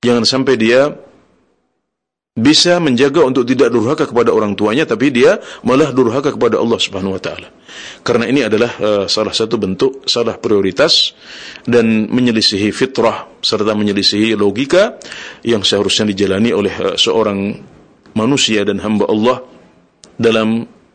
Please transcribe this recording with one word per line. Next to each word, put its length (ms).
Jangan 240
sampai 260
dia 400
bisa 480
menjaga 400
untuk 240
tidak 240
durhaka 400
kepada 240
orang 240
tuanya, 260
tapi 300
dia 240
malah 320
durhaka 400
kepada 240
Allah 240
Subhanahu 320
wa 80
taala. 260
Karena 240
ini 160
adalah, 360
eh, 280
salah 260
satu 260
bentuk 480
salah 320
prioritas 760
dan 480
menyelisihi 640
fitrah 520
serta 340
menyelisihi 600
logika 640
yang 160
seharusnya 480
dijalani 400
oleh, 240
eh, 240
seorang 560
manusia 480
dan 160
hamba 260
Allah 300
dalam 480